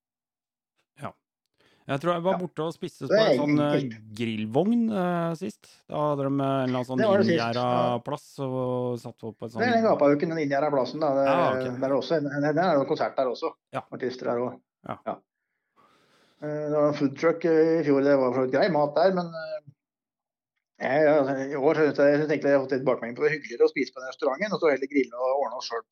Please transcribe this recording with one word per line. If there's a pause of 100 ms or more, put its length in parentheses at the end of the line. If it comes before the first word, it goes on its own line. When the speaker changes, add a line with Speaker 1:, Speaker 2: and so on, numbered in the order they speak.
(1040)
Speaker 1:
Ja. (800)
Jeg
tror
jeg
var
Speaker 2:
Ja.
Speaker 1:
borte
og
spiste
Speaker 2:
Det
er
Speaker 1:
på
en
sånn,
eh,
Speaker 2:
enkelt.
Speaker 1:
grillvogn,
eh,
sist. (180)
Da (220)
hadde
de,
eh,
en
eller
annen
sånn
Speaker 2:
Det
var
det
sist,
Speaker 1:
inngjerda
Speaker 2:
ja.
Speaker 1:
plass,
og
satt
opp
på
en
sånn
Speaker 2:
Det
er (100)
den
gapauken,
den
inngjerda
plassen,
da.
Det,
Speaker 1:
Ah,
ok.
Speaker 2:
der
er
også
en, (300)
der
er
jo
konsert
der
også, (200)
Speaker 1:
Ja. (100)
Speaker 2:
artister
der
også. (280)
Speaker 1:
Ja.
Speaker 2:
Ja. (1300)
Eh,
det
var
en
food
truck,
eh,
i
fjor,
det
var
for
grei
mat
der,
men,
eh, (1200)
ja,
ja, (100)
altså,
i
år
så, (100)
så
jeg
tenkte
jeg
har
fått
tilbakemelding
på
det.
Hyggeligere
å
spise
på
den
restauranten,
og
så
heller
grille
og
ordne
oss
selv